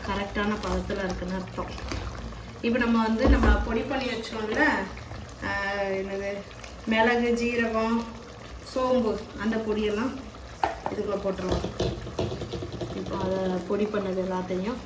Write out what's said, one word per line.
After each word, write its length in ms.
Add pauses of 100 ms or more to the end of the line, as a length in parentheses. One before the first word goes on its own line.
கரெக்டான 560
பதத்துல 420
இருக்குன்னு 300
அர்த்தம். 360 (880)
இப்போ 180
நம்ம 240
வந்து, 260
நம்ம 200
பொடி 320
பண்ணி 240
வச்சோம்ல, 560 (840)
ஆ, 80 (300)
என்னது, 560 (480)
மிளகு, 480
ஜீரகம், 680 (680)
சோம்பு, 480 (200)
அந்த 160
பொடியெல்லாம் 640 (720)
இதுக்குள்ள 340
போட்டுருவோம். 400 (1300)
இப்போ 200
அதை 220 (300)
பொடி 160
பண்ணது 400
எல்லாத்தையும் 600